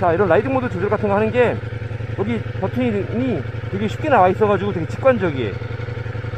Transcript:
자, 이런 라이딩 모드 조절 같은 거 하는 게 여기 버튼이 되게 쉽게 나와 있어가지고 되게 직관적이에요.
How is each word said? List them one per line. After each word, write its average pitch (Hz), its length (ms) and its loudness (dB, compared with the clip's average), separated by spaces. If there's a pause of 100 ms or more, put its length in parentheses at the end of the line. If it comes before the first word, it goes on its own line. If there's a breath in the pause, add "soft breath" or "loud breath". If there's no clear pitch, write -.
자, 175 120 4
이런 190 160 2
라이딩 220 240 4
모드 254 180 0
조절 190 180 -2
같은 208 200 0
거 202 60 2
하는 214 160 2
게 220 260 2 (640)
여기 214 220 0 (200)
버튼이 214 840 0 (280)
되게 202 160 -2
쉽게 - 220 -4
나와 202 200 6
있어가지고 202 440 2
되게 160 160 -2
직관적이에요. 165 640 2 (840)